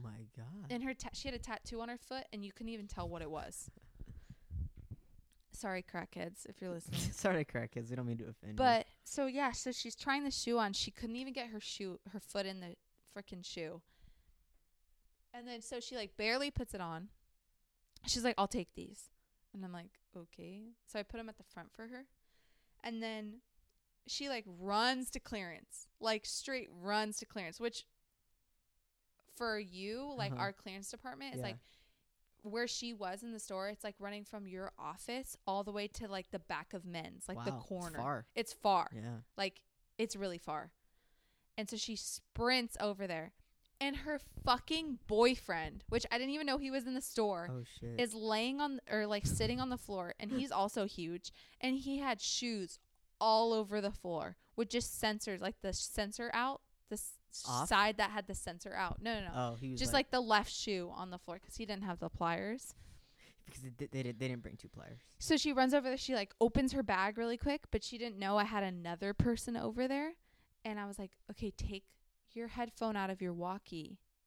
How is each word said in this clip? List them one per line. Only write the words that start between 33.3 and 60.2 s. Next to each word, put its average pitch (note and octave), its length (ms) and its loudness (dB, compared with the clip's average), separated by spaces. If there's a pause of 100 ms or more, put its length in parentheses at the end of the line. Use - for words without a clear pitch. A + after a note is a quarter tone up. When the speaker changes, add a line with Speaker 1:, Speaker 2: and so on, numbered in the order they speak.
Speaker 2:
the A3 80 -8
store, G3 300 -4
it's, G#3+ 120 -10
like, G#3 160 -8
running G3+ 260 -6
from G3+ 220 -8
your F#3 320 -6
office A#3 560 -6 (120)
all G3 180 2
the G#3 80 -2
way G#3 160 0
to, A3+ 180 -6
like, G3 240 -4
the F#3+ 80 -2
back E3 360 -4
of F3+ 100 -6
men's, E3+ 420 -6
like, C3+ 180 -6
the - 80 0
Speaker 1:
Wow, C3 60 -2
it's A#2 80 -10
Speaker 2:
corner. F3 320 -4
Speaker 1:
far. B2 360 -2
Speaker 2:
It's A3+ 180 -2
far. F#3+ 420 4
Speaker 1:
Yeah. A2+ 280 -6 (160)
Speaker 2:
Like, G3 240 -2 (340)
it's A3 180 0
really F#3+ 240 -2
far. D#3+ 320 -4 (880)
And G#3+ 140 -2
so A#3 80 -4
she G#3+ 180 -2
sprints - 840 2
over G3 280 0
there. E3 260 -4 (480)
And C#4 160 0
her C#4+ 220 -2 (260)
fucking C#4 640 2
boyfriend, G3 800 4
which A3+ 220 2
I A#3 80 4
didn't C4+ 160 0
even D4+ 120 0
know C4+ 120 4
he C#4 120 -2
was C4 160 0
in B3+ 80 -2
the B3+ 60 0
store, F#3+ 500 2
Speaker 1:
Oh, B2 140 -4
shit. - 340 -6
Speaker 2:
is A#3 160 2
laying A3+ 460 2
on, C#4 200 0 (100)
or, G#3+ 160 4
like, G#3 200 2
sitting A#3 340 2
on B3+ 100 0
the B3 80 0
floor. F#3 420 -4
And G#3 100 -4
he's C4 220 0
also G3+ 340 4
huge. F3 460 -4 (280)
And C4 180 2
he C4+ 200 0
had C4 220 0
shoes A3 580 0 (420)
all A3 320 8
over G#3+ 280 2
the G3+ 100 2
floor E3+ 460 -2 (180)
with A3+ 140 2
just - 340 0
sensors, G#3+ 380 2
like, - 220 -2
the F#3+ 100 0
sensor G#3+ 640 -2
out, B3+ 280 2 (260)
the G#3 60 -4
s- - 240 -6 (300)
Speaker 1:
Off? B2+ 200 4
Speaker 2:
side G#3 280 8
that G#3 160 4
had G#3 160 -2
the G3 60 -4
sensor F3+ 400 -8
out. F#3 280 -2
No, A3 180 0
no, F#3+ 60 -4
no. E3+ 80 -4
Speaker 1:
Oh, B2 220 0
he C3 160 -4
was B2 80 -2
Speaker 2:
Just, C4 120 2
Speaker 1:
like C4+ 140 8
Speaker 2:
like, - 60 -16
the B3+ 80 6